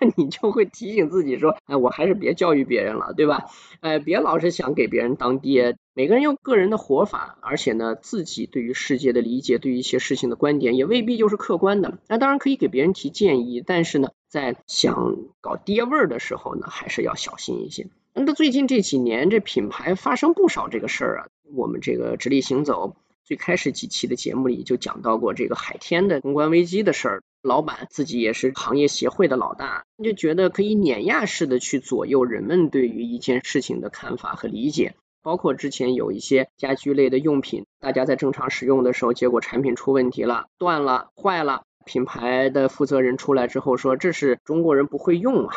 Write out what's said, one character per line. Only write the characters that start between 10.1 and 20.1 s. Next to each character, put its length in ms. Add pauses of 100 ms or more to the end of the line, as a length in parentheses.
情 140
的 40
观 240
点， 160
也 100
未 180
必 140
就 120
是 80
客 200
观 240
的。 180 (100)
那 100
当 100
然 120
可 100
以 60
给 100
别 160
人 100
提 180
建 360
议， 180
但 200
是 160
呢， 80 (200)
在 280 (100)
想 480 (260)
搞 140
爹 300
味 120
儿 120
的 100
时 160
候 220
呢， 120
还 200
是 140
要 120
小 220
心 280
一 60
些。 160 (280)
那 180
最 180
近 160
这 140
几 180
年， 320
这 80
品 300
牌 260
发 220